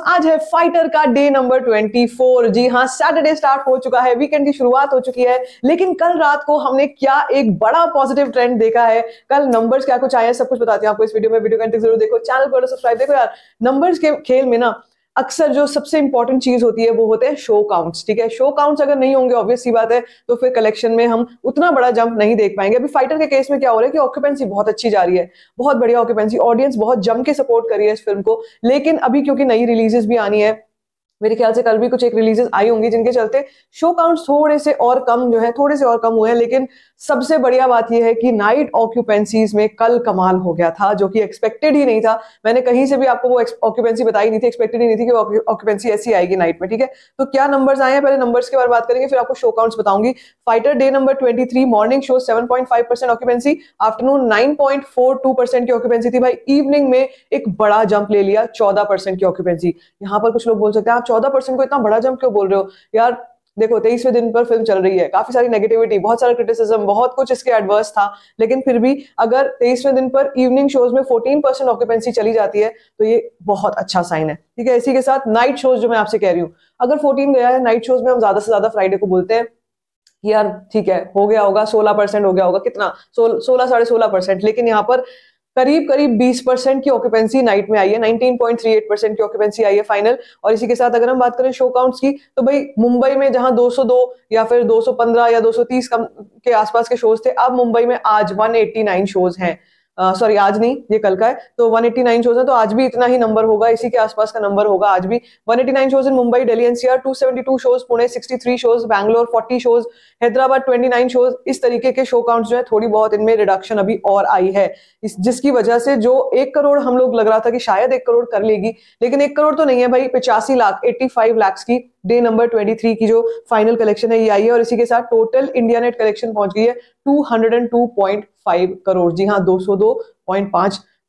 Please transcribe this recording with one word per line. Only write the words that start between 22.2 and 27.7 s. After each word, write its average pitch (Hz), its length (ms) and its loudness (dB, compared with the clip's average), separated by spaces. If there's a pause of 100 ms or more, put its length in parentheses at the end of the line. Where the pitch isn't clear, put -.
देख 202 220 0
पाएंगे। 202 200 0
अभी 254 100 -2
फाइटर 285 300 -2
के 311 100 0
केस 269 240 0
में 277 80 0
क्या 254 120 0
हो 220 80 2
रहा 226 60 2
है 285 60 2
कि 320 60 -2
ऑक्यूपेंसी 277 480 -2
बहुत 202 240 -2
अच्छी 220 200 -2
जा 202 140 2
रही 180 140 2
है, 175 140 -2 (260)
बहुत 262 200 0
बढ़िया 240 240 2
ऑक्यूपेंसी, 220 360 -2
ऑडियंस 247 380 2
बहुत 220 240 0
जम 226 240 -2
के 294 100 0
सपोर्ट 233 360 0
कर 220 80 -2